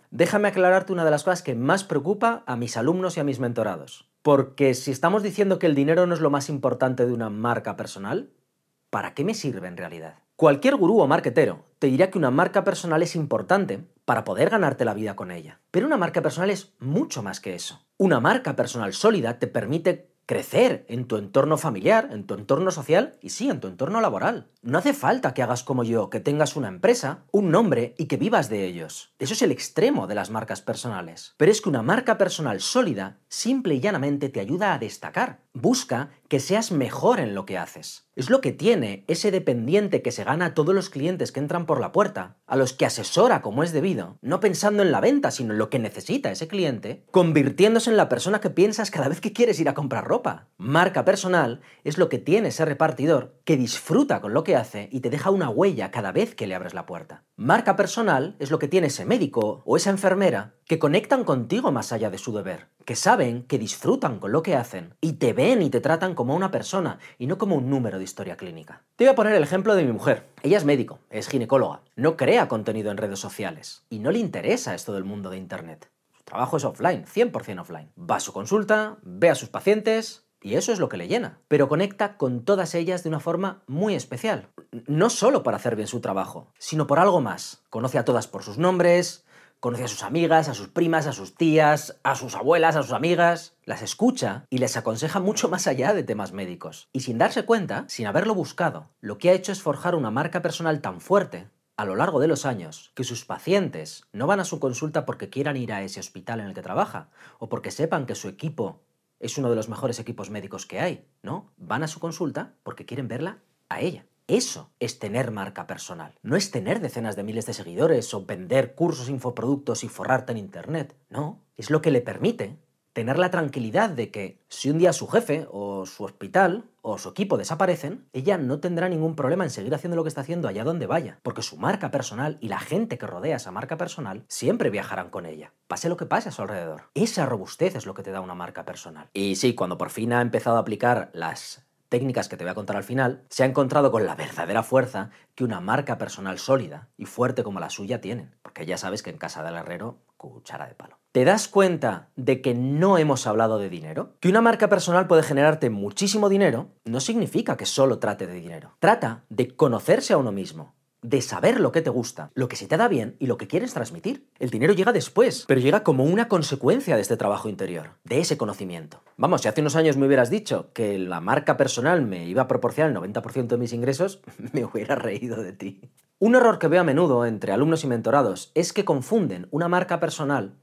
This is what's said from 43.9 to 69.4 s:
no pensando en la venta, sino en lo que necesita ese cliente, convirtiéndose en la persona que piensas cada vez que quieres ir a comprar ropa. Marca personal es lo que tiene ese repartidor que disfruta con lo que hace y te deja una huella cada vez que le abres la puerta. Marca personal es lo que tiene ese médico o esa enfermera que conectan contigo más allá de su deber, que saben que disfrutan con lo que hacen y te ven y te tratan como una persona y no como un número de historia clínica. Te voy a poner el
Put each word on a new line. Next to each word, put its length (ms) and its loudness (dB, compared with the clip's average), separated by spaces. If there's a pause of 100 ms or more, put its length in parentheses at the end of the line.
no 200 -2
pensando 420 2
en 100 6
la 80 4
venta, 300 4
sino 240 -4
en 40 0
lo 120 0
que 80 0
necesita 520 -4
ese 160 -8
cliente, 640 -4
convirtiéndose 800 6
en 60 4
la 120 6
persona 320 0
que 100 -2
piensas 400 2
cada 180 -2
vez 120 -4
que 120 -4
quieres 260 4
ir 100 2
a 60 0
comprar 300 -2
ropa. 440 -2 (100)
Marca 460 2
personal 580 2 (200)
es 140 -4
lo 120 4
que 100 -2
tiene 300 2
ese 180 0
repartidor 800 0
que 120 4
disfruta 640 2
con 140 -6
lo 100 2
que 100 2
hace 380 -2
y 80 -4
te 100 -2
deja 200 0
una 180 2
huella 420 2
cada 220 -4
vez 220 0
que 120 -6
le 80 -4
abres 200 -8
la 120 -10
puerta. 380 -14 (120)
Marca 380 2
personal 640 0
es 120 -6
lo 80 2
que 100 -2
tiene 200 2
ese 180 -6
médico 580 0
o 120 2
esa 140 2
enfermera 640 2 (120)
que 120 0
conectan 460 2
contigo 480 0
más 200 -4
allá 180 -2
de 80 -10
su 180 -6
deber, 320 -8 (160)
que 120 -6
saben 480 2
que 140 -2
disfrutan 600 -2
con 140 -4
lo 100 2
que 140 0
hacen 440 -6
y 140 -2
te 180 2
ven 300 4
y 80 2
te 100 2
tratan 340 0
como 200 0
una 160 0
persona 480 -4 (200)
y 80 -6
no 120 -2
como 180 2
un 140 0
número 280 0
de 60 -6
historia 320 -10
clínica. 460 -16 (140)
Te 80 4
voy 80 10
a 20 8
poner 200 4
el 80 6